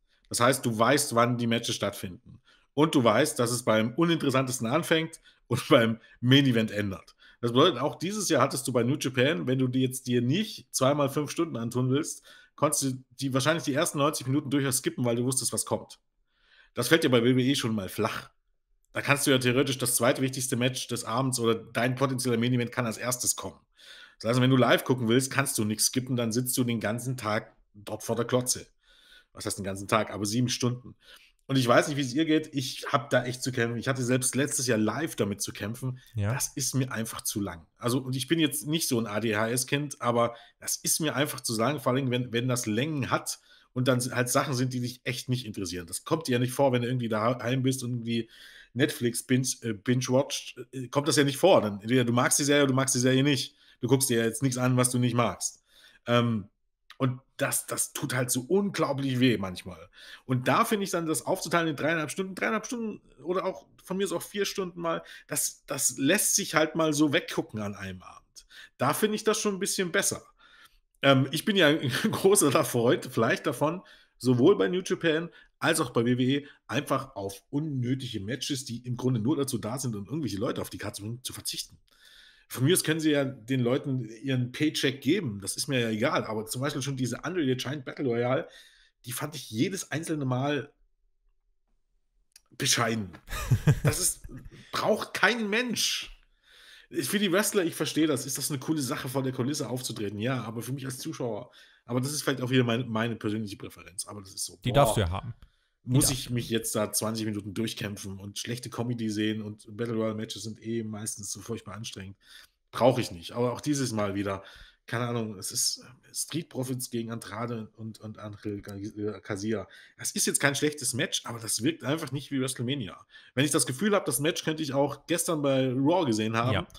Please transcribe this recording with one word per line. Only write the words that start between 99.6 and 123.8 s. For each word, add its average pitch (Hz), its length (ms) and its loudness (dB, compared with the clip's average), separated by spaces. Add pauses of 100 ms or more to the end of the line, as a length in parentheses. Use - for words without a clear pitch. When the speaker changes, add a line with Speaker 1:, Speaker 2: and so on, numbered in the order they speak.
Speaker 1:
aufzutreten, 107 520 -6
ja, 123 240 -2
aber 117 180 -8
für 123 100 -8
mich 131 140 -6
als 131 140 -8
Zuschauer, 123 500 -6 (360)
aber 123 140 0
das 123 120 0
ist 151 100 -4
vielleicht 127 200 -2
auch 127 100 -2
wieder 131 120 6
mein, 120 240 0
meine 113 280 -2
persönliche 107 420 -4
Präferenz, - 480 -14
aber 104 160 -14
das 92 140 -20
ist - 100 -6
so, - 180 -14
Speaker 2:
Die 127 60 -2
Speaker 1:
boah, 117 60 -2
Speaker 2:
darfst 131 220 6
du 110 40 4
ja 85 80 0
haben. 98 240 -6 (500)
Die 120 80 -6
Speaker 1:
muss 143 140 6
Speaker 2:
darfst 131 140 0
Speaker 1:
ich - 100 -8
Speaker 2:
du. 123 40 -4
Speaker 1:
mich 120 160 -4
jetzt 113 260 -2
da 107 160 0
zwanzig 110 360 -2
Minuten 104 260 -6
durchkämpfen 101 640 -6
und 101 200 -12
schlechte 117 320 -8
Comedy 117 360 -4
sehen 107 360 -2
und 107 260 -14
Battle 117 240 -6
Royale 110 220 -2
Matches 107 260 -10
sind 107 180 -12
eh 113 240 -6
meistens 107 480 -10
so 98 100 -10
furchtbar 107 340 -10
anstrengend. 98 420 -12 (540)
Brauche 123 300 4
ich - 100 -6
nicht, 87 220 -14
aber 120 200 0
auch 107 80 -10
dieses 139 300 -2
Mal 104 240 -2
wieder, 98 280 -4 (440)
keine 120 200 -2
Ahnung, 113 300 -4
es - 140 -10
ist, - 280 -2
äh, - 340 -20
Street - 340 -6
Profits 127 420 -6
gegen 117 220 -6
Andrade 113 640 -8
und, 110 240 -12
und 107 200 -14
Angel 104 420 -10
Ca-, 104 140 -14
äh, 104 460 -8
Casilla. 104 460 -4 (300)
Das - 140 -6
ist - 160 -2
jetzt 185 120 0
kein 143 160 4
schlechtes 147 380 -2
Match, 139 320 -2
aber 117 140 -8
das 107 240 -4
wirkt 160 200 -2
einfach 147 280 -4
nicht 139 200 -8
wie 139 80 -2
WrestleMania. 127 560 -4 (380)
Wenn 131 100 2
ich 151 80 2
das 160 140 2
Gefühl 190 300 0